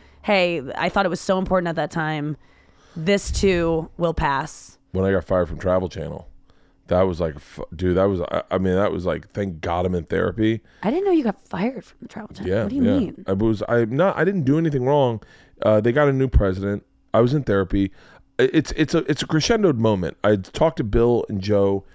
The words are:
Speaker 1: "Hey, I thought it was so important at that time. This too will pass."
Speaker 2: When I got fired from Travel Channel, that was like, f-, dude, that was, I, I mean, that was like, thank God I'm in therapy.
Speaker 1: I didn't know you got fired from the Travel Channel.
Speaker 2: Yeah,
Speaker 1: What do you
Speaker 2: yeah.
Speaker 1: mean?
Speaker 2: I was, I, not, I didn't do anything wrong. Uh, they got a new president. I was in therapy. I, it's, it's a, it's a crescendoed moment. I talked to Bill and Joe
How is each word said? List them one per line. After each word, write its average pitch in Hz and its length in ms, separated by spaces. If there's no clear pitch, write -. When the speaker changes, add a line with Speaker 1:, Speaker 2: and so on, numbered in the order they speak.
Speaker 1:
"Hey, 180 380
I 175 120
thought 196 160
it 175 40
was 170 120
so 190 180
important 185 300
at 165 80
that 151 120
time. 156 460
This 190 360
too 170 640
will 170 160
pass." 147 640
Speaker 2:
When 95 140
I 98 60
got 92 120
fired 90 240
from 78 100
Travel 92 320
Channel, 76 380
that 90 160
was 90 160
like, 80 160
f-, - 240
dude, 90 220
that 95 80
was, 95 160
I, - 300
I 95 60
mean, 92 180
that 95 180
was 87 120
like, 78 240
thank 95 300
God 87 260
I'm 90 80
in 85 120
therapy. 107 560
Speaker 1:
I 196 60
didn't 359 140
know 403 80
you 311 120
got 214 260
fired 208 340
from - 180
the 240 60
Travel - 260
Channel. 190 160
Speaker 2:
Yeah, 196 140
Speaker 1:
What 202 60
do 247 80
you 269 80
Speaker 2:
yeah. 277 140
Speaker 1:
mean? - 280
Speaker 2:
I 95 60
was, 107 340
I, 120 160
not, 143 340
I 160 60
didn't 185 200
do 135 140
anything 143 280
wrong. 131 360
Uh, 107 200
they 120 100
got 143 160
a 139 60
new 131 160
president. 98 560
I 110 60
was 123 140
in 147 100
therapy. 98 480
I, 120 40
it's, - 240
it's 151 160
a, 165 60
it's 143 220
a 143 60
crescendoed 160 520
moment. 101 440
I 104 140
talked 151 400
to 135 80
Bill 117 420
and 101 140
Joe 98 420